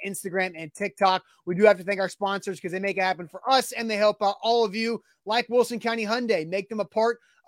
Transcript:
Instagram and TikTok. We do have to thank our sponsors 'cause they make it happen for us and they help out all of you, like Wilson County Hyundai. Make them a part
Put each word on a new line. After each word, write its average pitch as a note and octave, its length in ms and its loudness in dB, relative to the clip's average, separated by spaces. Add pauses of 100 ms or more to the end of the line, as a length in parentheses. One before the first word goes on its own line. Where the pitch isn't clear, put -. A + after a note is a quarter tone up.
Instagram F#3 500 -4
and D#3+ 180 -12
TikTok. F#3+ 520 0 (200)
We F3 100 -4
do G3+ 100 6
have G3+ 140 8
to F3+ 40 -12
thank F#3+ 160 -4
our F#3+ 80 -2
sponsors G3 540 -4
'cause F3 100 -8
they F#3 80 -4
make F#3+ 180 -4
it F#3+ 60 0
happen F3+ 240 -2
for F#3 220 -18
us C4 240 2
and A#3 160 -6
they G#3+ 80 -2
help G#3 240 2
out G3+ 200 0
all A#3 220 4
of G3+ 100 -2
you, A3+ 300 -4 (220)
like A3+ 240 -2
Wilson A#3 300 2
County A3+ 260 -2
Hyundai. A3 420 0
Make G3 220 -4
them A3 100 -6
a G3 60 -2
part A#3 340 0 (280)